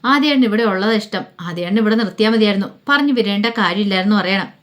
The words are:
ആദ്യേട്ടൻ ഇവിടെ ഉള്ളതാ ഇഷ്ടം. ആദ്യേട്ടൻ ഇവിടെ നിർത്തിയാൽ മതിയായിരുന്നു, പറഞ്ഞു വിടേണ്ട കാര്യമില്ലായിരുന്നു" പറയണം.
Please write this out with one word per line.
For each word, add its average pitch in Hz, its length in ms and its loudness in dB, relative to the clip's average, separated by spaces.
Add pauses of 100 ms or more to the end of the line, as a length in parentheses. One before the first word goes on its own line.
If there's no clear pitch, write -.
ആദ്യേട്ടൻ 277 400 2
ഇവിടെ 220 200 0
ഉള്ളതാ 208 300 0
ഇഷ്ടം. 208 280 -4 (180)
ആദ്യേട്ടൻ 175 380 -4
ഇവിടെ 220 180 2
നിർത്തിയാൽ 220 360 0
മതിയായിരുന്നു, 208 360 0 (160)
പറഞ്ഞു 285 280 2
വിടേണ്ട 208 340 0
കാര്യമില്ലായിരുന്നു" 202 680 0
പറയണം. 190 320 -2 (140)